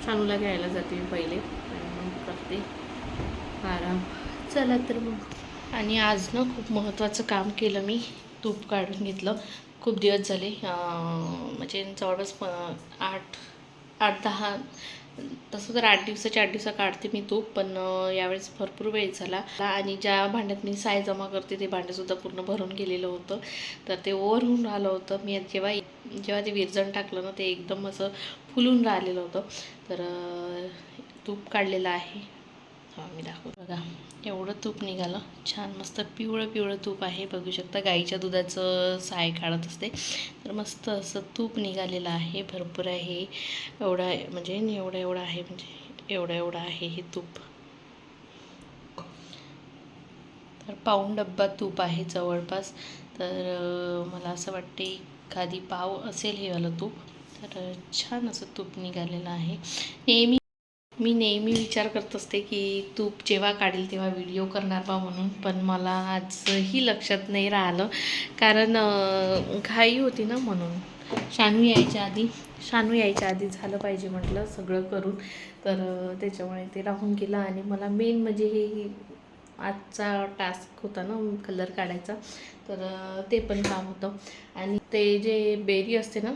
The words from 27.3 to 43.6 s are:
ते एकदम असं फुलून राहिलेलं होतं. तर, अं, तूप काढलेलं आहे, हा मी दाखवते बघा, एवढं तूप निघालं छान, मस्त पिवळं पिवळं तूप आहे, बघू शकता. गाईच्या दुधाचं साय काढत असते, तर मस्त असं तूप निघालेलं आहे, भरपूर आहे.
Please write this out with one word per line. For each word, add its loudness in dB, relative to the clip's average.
ते 0
एकदम -2
असं -2
फुलून 8
राहिलेलं 2
होतं. -2
तर, -4
अं, -6
तूप -8
काढलेलं 2
आहे, -6
हा -12
मी -10
दाखवते -12
बघा, -6
एवढं -4
तूप -4
निघालं -4
छान, -6
मस्त -8
पिवळं -2
पिवळं 0
तूप -4
आहे, -4
बघू -6
शकता. -4
गाईच्या 2
दुधाचं 2
साय 0
काढत 0
असते, -6
तर -6
मस्त -6
असं -2
तूप -2
निघालेलं -2
आहे, -2
भरपूर -6
आहे. -4